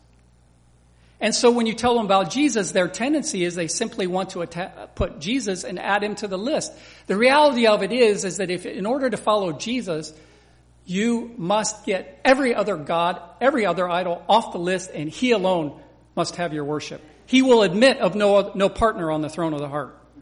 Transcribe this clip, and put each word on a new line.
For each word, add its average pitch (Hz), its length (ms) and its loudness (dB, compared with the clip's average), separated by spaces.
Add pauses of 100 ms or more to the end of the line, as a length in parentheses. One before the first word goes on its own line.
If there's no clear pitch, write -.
(1200)
And 226 140 0
so 240 160 6
when 240 160 2
you 220 80 0
tell 240 200 2
them 226 100 2
about 190 260 2
Jesus, 226 420 0
their 180 160 2
tendency 233 540 -2
is 170 120 -2
they 170 140 -4
simply 226 380 -4
want 185 240 -2
to 175 120 -8
atta-, - 520 -10
put - 240 -4
Jesus 196 460 -4
and 180 140 -10
add 202 260 0
him 208 120 -4
to 208 120 -8
the 185 100 -6
list. 233 340 -4 (340)
The 185 100 -2
reality 254 500 4
of 208 160 4
it 190 80 -4
is, 220 340 2
is 175 120 -6
that 185 140 -4
if, 175 160 -6
in 190 200 -6
order 262 220 -2
to 208 80 -2
follow 208 360 0
Jesus, 180 600 -6 (720)
you 226 520 -2
must 202 480 -4
get - 400 -6
every 262 300 4
other 202 220 -2
god, 170 440 -2 (200)
every 247 260 2
other 180 220 0
idol 175 400 -2
off 226 240 4
the 185 60 -8
list, 180 340 -4
and 151 160 -8
he 247 240 -2
alone 180 480 0 (340)
must 170 220 -4
have 175 160 -4
your 151 120 -6
worship. 147 360 -6 (260)
He 262 160 4
will 240 200 6
admit 220 360 4
of 180 160 0
no, 202 400 2
no 196 140 2
partner 185 420 0
on 156 100 -2
the 151 80 -4
throne 160 240 -4
of 147 80 -4
the 143 80 -6
heart 139 280 -8 (260)